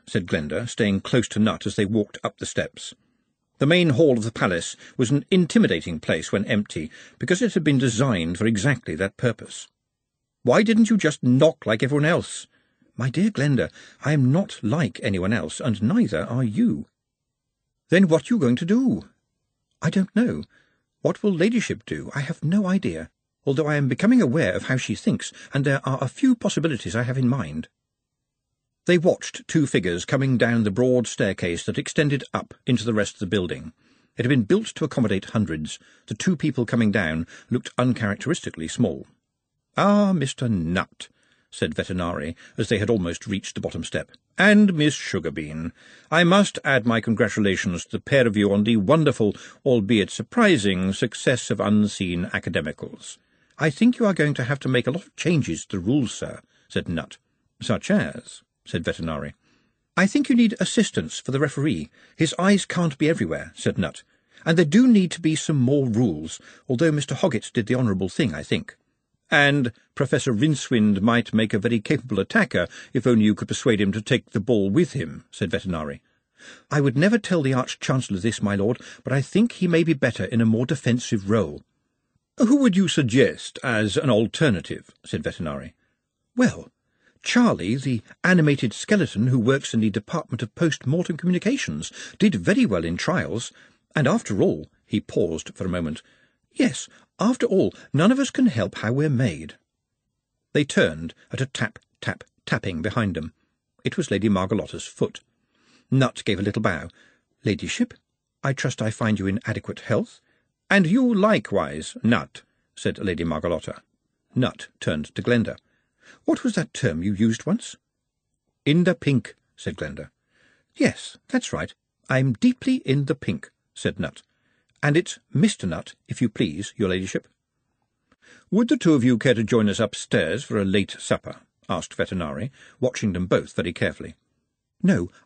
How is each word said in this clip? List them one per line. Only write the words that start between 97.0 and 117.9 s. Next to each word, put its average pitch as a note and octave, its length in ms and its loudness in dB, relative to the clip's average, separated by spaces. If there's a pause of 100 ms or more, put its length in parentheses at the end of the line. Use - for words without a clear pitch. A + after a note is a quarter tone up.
after A#3+ 280 0
all, E3+ 260 2 (220)
none F3 180 4
of C4 60 2
us C#4 100 -2
can C4 180 2
help A#2 280 0
how G#2+ 180 -4
we're D3 160 0
made." G2+ 480 -2 (960)
They D3 120 2
turned E2 500 -2 (180)
at A#2 80 -8
a C3+ 60 -2
tap, - 320 -6 (240)
tap, - 220 -8 (200)
tapping F2 380 -6
behind G#2 320 -2
them. D2+ 180 -8 (520)
It - 120 -4
was F3+ 140 -4
Lady G2+ 180 0
Margalotta's F#2+ 560 -2
foot. - 360 -6 (680)
Nutt C3 360 0
gave G2 120 -2
a F#2+ 40 -4
little G#2 180 -2
bow. G2 300 -2 (520)
"Ladyship, G#2+ 520 -4 (480)
I C#3 100 -2
trust C3+ 300 -6
I A2 80 -2
find G#2+ 280 -2
you F#2+ 80 -4
in G2 200 -2
adequate G#2 340 -10
health?" - 400 -4 (480)
"And F#3+ 180 4
you A#3+ 280 2
likewise, G2+ 880 0
Nutt," G#2+ 400 0 (340)
said - 220 -4
Lady E2+ 260 -2
Margalotta. D#2+ 560 -4 (540)
Nutt - 340 -2 (100)
turned D2+ 360 -4
to - 80 -8
Glenda. A#2+ 340 0 (720)
"What - 180 -2
was A#3 100 -2
that - 200 -4
term E2+ 280 -2
you G2+ 120 -2
used A2+ 320 0
once?" - 300 -4 (880)